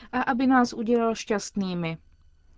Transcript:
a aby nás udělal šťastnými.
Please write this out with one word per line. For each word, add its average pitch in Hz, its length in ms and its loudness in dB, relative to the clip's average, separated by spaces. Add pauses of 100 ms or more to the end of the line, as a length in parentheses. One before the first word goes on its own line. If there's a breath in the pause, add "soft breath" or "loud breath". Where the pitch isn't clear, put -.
(120)
a 247 100 -2
aby 254 260 0
nás 247 260 4
udělal 226 420 0
šťastnými. 180 840 -4 (600)